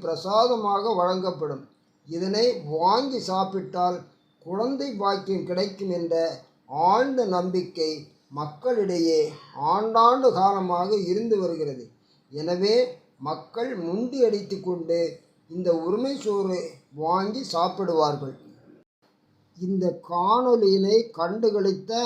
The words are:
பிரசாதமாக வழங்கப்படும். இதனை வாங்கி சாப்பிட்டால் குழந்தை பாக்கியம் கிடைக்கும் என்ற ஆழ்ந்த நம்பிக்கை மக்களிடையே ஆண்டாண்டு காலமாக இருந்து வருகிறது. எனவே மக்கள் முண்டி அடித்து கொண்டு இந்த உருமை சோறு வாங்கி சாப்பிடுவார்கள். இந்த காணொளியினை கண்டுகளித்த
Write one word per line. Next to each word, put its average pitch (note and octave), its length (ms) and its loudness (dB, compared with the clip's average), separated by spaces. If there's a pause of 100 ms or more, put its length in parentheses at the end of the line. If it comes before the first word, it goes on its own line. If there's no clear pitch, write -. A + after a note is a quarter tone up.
பிரசாதமாக G#3 960 2
வழங்கப்படும். F3 640 -2 (460)
இதனை F#3+ 380 0 (280)
வாங்கி A3+ 540 2
சாப்பிட்டால் F#3 680 -2 (480)
குழந்தை B3+ 420 -4 (140)
பாக்கியம் F#3+ 460 -2
கிடைக்கும் F#3+ 500 -4
என்ற E3+ 160 -2 (760)
ஆழ்ந்த B3+ 340 2 (140)
நம்பிக்கை F3 540 -2 (480)
மக்களிடையே E3+ 840 0 (520)
ஆண்டாண்டு A3+ 560 4 (100)
காலமாக F#3 520 2 (200)
இருந்து A3 320 0
வருகிறது. D3 420 -4 (480)
எனவே F3+ 440 0 (420)
மக்கள் E3 520 -8 (160)
முண்டி B3 380 -4
அடித்து G3+ 360 0
கொண்டு E3+ 400 -2 (500)
இந்த F3 200 -2 (160)
உருமை B3 280 0 (100)
சோறு F#3+ 360 0 (340)
வாங்கி F#3+ 480 -2 (120)
சாப்பிடுவார்கள். D#3 800 0 (1200)
இந்த F#3 280 -2 (240)
காணொளியினை G3+ 880 4 (220)
கண்டுகளித்த G3+ 720 0 (160)